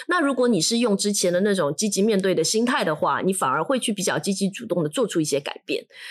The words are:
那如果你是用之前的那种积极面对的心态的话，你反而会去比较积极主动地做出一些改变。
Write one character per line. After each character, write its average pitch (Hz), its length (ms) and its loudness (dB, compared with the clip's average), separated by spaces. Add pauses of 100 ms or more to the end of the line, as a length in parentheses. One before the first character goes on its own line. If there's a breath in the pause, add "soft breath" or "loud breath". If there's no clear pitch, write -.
那 349 120 2
如 277 140 2
果 247 140 2
你 202 120 2
是 226 180 0
用 220 180 2
之 202 160 0
前 185 200 0
的 180 80 2
那 202 140 2
种 156 200 0
积 214 140 -2
极 202 140 0
面 208 180 2
对 185 140 2
的 160 100 2
心 220 200 2
态 247 200 0
的 160 100 0
话， 143 280 0
你 190 100 2
反 135 180 -2
而 151 140 0
会 262 140 0
去 226 140 -2
比 202 100 -6
较 147 160 0
积 196 140 -2
极 190 160 -2
主 - 160 -10
动 - 180 -2
地 151 60 0
做 220 180 -2
出 180 140 0
一 156 40 2
些 143 160 0
改 - 260 -8
变。 - 180 -4 (260 loud breath)